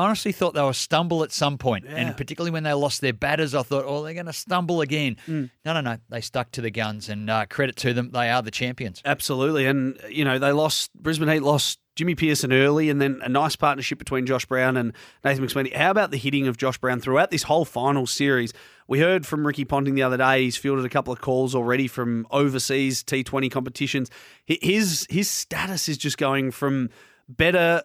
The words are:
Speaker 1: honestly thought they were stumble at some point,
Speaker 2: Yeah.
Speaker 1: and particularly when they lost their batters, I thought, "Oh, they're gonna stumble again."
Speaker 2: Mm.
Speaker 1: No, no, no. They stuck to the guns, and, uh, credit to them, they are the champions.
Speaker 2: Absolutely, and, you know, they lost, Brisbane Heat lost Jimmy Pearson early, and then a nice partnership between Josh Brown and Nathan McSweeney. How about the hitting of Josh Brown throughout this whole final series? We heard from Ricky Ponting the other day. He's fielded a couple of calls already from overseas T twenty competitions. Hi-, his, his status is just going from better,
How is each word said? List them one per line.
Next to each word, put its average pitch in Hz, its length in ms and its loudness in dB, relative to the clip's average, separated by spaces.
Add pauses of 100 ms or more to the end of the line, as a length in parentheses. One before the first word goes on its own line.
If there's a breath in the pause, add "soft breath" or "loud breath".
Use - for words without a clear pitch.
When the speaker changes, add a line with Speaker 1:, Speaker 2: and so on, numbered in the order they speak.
Speaker 1:
honestly 214 260 0
thought 175 240 0
they 147 80 2
were 135 100 2
stumble 165 500 0
at - 80 -4
some 143 280 0
point, 117 260 0
Speaker 2:
Yeah. 143 100 -12
Speaker 1:
and 120 220 -2
particularly 165 340 -6
when 160 120 -4
they 151 100 0
lost 143 280 0
their 131 120 0
batters, 147 400 0
I 139 80 0
thought, 139 240 0
"Oh, 143 180 -4
they're 160 120 -10
gonna 170 180 -10
stumble 175 480 0
again." 143 360 -2 (100)
Speaker 2:
Mm. 151 240 -4 (120)
Speaker 1:
No, 156 100 -4
no, 165 80 0
no. 120 160 -4 (120)
They 120 120 -8
stuck - 320 -6
to 131 80 -8
the 113 100 -4
guns, 107 360 -6
and, 107 220 -8
uh, 110 160 0
credit 131 320 -2
to 123 160 0
them, 123 180 -2
they 120 200 0
are 127 100 2
the 110 100 -8
champions. 123 540 -6
Speaker 2:
Absolutely, 139 640 2
and, 135 320 2 (100)
you 143 160 0
know, 131 140 2
they 139 120 4
lost, 151 440 2
Brisbane 156 340 0
Heat 156 120 4
lost 143 380 2 (160)
Jimmy 165 200 0
Pearson 147 380 2
early, 147 360 4
and 143 120 2
then 139 220 0
a 123 40 -6
nice 143 300 2
partnership 139 420 0
between 131 260 -2
Josh 127 200 0
Brown 127 320 2
and 117 160 -2 (320 loud breath)
Nathan 135 200 2
McSweeney. 131 300 -2
How 156 160 4
about 196 200 2
the 143 60 -4
hitting 135 300 0
of 123 80 0
Josh 131 220 -2
Brown 123 240 -2
throughout 139 280 2
this 160 140 -2
whole 156 220 2
final 135 420 0
series? 131 460 0 (340 loud breath)
We 135 120 0
heard 170 260 4
from 151 200 -2
Ricky 143 200 -2
Ponting 139 300 0
the 135 80 2
other 127 120 2
day. 131 280 4
He's 123 120 0
fielded 135 300 0
a 123 40 -4
couple 123 220 -2
of 123 80 -8
calls 131 360 0
already 123 320 2
from 117 440 -4
overseas 135 720 0
T 135 200 -2
twenty 135 260 -2
competitions. 131 600 -4 (380 loud breath)
Hi-, 160 140 0
his, 190 480 2
his 196 200 0
status - 600 -4
is 147 80 -4
just 143 200 -4
going 135 340 0
from 135 380 -2 (380 soft breath)
better, 170 580 2